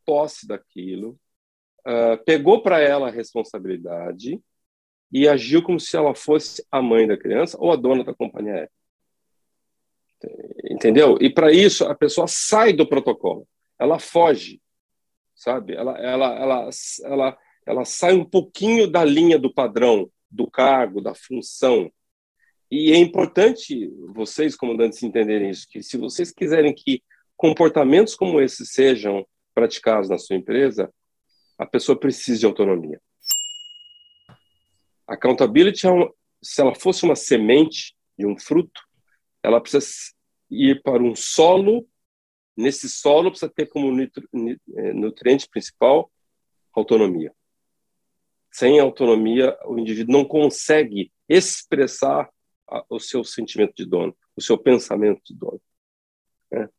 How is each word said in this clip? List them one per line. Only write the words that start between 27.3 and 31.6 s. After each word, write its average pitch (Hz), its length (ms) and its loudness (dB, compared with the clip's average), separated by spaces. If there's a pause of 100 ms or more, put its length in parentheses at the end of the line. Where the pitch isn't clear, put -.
comportamentos 160 800 4
como 175 240 0
esse 127 260 -2
sejam 104 580 0 (300)
praticados 113 540 0
na 95 100 -2
sua - 160 -8
empresa, 110 580 -2 (640)
a - 80 -8